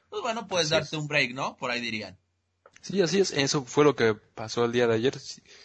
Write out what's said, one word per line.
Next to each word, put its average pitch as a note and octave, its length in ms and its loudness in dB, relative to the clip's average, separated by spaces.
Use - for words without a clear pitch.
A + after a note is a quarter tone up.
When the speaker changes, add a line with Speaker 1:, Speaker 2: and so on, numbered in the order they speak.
Speaker 1:
pues - 100 -6
bueno, A3+ 280 -4
puedes F3 180 0
Speaker 2:
Así D#3+ 80 2
Speaker 1:
darte D#3 220 0
Speaker 2:
es. D3+ 40 -4
Speaker 1:
un D3+ 60 -6
break, C#3 280 0
¿no? D3 220 -6
Por B2 140 -4
ahí A#2+ 100 -2
dirían. G#2+ 380 -8
Speaker 2:
Sí, G3 200 -4
así F3 200 2
es, F#3 100 2
eso C#3 340 0
fue D3 200 4
lo C#3 100 6
que A2+ 200 2
pasó A2+ 500 -4
el A#2 80 0
día A#2+ 160 4
de A2+ 80 4
ayer, B2+ 240 0
si-, - 240 -16